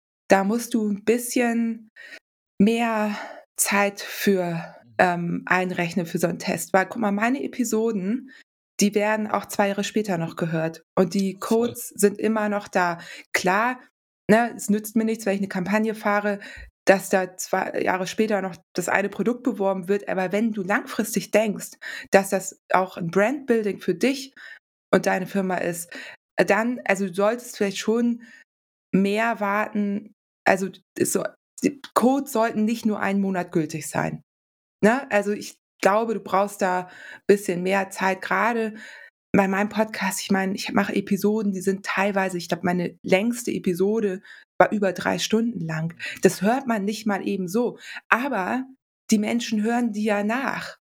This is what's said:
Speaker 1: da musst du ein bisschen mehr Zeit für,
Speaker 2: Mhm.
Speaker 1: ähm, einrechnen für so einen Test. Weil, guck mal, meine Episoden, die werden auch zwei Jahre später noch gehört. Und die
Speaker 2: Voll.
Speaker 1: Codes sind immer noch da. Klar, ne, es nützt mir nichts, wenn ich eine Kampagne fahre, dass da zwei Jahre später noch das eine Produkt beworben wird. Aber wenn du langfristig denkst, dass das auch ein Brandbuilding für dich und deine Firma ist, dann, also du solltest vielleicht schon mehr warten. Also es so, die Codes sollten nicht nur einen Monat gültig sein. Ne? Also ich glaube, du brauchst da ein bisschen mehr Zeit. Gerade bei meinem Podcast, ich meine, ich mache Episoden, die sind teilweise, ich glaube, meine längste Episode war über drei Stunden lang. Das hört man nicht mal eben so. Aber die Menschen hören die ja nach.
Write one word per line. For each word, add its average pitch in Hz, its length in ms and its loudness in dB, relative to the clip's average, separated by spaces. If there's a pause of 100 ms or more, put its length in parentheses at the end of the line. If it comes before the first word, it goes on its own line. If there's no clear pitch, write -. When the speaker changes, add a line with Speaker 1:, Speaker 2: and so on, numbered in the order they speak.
(300)
Speaker 1:
da 196 140 6
musst 226 300 -2
du 214 160 0
ein 202 160 -4
bisschen 233 840 0 (720)
mehr 220 560 2 (420)
Zeit 202 440 0
für, 175 800 -2
Speaker 2:
Mhm. - 140 -20
Speaker 1:
ähm, 175 480 2
einrechnen 180 600 0
für 180 100 -6
so 175 100 2
einen 170 120 -4
Test. - 340 -4
Weil, 185 140 4
guck - 120 -8
mal, 214 120 0
meine 226 320 0
Episoden, 220 880 -2 (480)
die 202 160 4
werden 214 320 0
auch 202 180 -2
zwei 202 240 2
Jahre 202 140 -2
später 202 340 0
noch 165 180 -4
gehört. 165 480 -2 (140)
Und 185 160 2
die 196 200 0
Speaker 2:
Voll. 226 340 0
Speaker 1:
Codes - 220 -10
sind 202 300 2
immer 214 300 0
noch 202 180 -4
da. 175 300 0 (340)
Klar, 226 480 0 (500)
ne, 226 260 6
es - 140 -8
nützt 214 260 0
mir 220 100 2
nichts, 220 200 -2
wenn 196 100 2
ich 196 60 -4
eine 196 60 -2
Kampagne 202 460 -2
fahre, 208 460 0 (460)
dass 190 240 6
da 185 280 0
zwei - 440 -4
Jahre 180 260 0
später 214 340 0
noch 185 140 -6 (200)
das 180 140 -2
eine 196 200 2
Produkt 214 340 -2
beworben 196 440 0
wird. 202 220 -2
Aber 185 220 0
wenn 214 200 2
du 208 120 -4
langfristig 208 680 -2
denkst, 208 460 0 (340)
dass 196 200 4
das 190 280 -4 (140)
auch 185 240 2
ein 165 140 -4
Brandbuilding 214 680 2
für 180 160 0
dich 269 380 0 (580)
und 185 140 4
deine 190 220 0
Firma 185 300 -2
ist, 170 320 -4 (460)
dann, 220 480 2
also 196 240 0
du 180 60 -8
solltest 214 440 0
vielleicht 202 200 0
schon 233 460 0 (680)
mehr 214 480 2
warten. 208 760 -2 (320)
Also 190 240 4 (280)
es - 160 0
so, - 100 0 (400)
die - 160 0 (140)
Codes 269 380 2
sollten 220 340 2
nicht 226 220 -2
nur 208 120 0
einen 196 220 0
Monat 185 300 -2
gültig 156 360 -2
sein. - 360 -4 (600)
Ne? 262 280 4
Also 202 200 2
ich 202 240 -8 (260)
glaube, 220 320 4
du 202 80 -2
brauchst 196 400 0
da 180 260 0
ein - 400 -20
bisschen 190 340 2
mehr 190 280 0
Zeit. 190 320 -2
Gerade 220 540 0 (600)
bei 196 120 4
meinem 196 220 0
Podcast, 214 520 -2
ich - 100 -4
meine, 190 240 0
ich - 180 -8
mache 202 220 0
Episoden, 202 560 0
die 190 100 -4
sind 196 240 -2
teilweise, 190 520 0
ich 170 100 -8
glaube, 170 180 -4
meine 175 380 -2
längste 220 480 0
Episode 190 720 -2 (380)
war 180 120 6
über 196 220 0
drei 190 260 -2
Stunden 226 400 -2
lang. 160 360 -4 (260)
Das - 200 4
hört 254 260 0
man 220 180 -2
nicht 208 200 -6
mal 202 220 -2
eben 190 200 -4
so. 196 300 -2 (320)
Aber 233 560 2 (460)
die 220 60 6
Menschen 220 440 0
hören 233 300 0
die 208 120 -4
ja 208 200 2
nach. 220 640 -4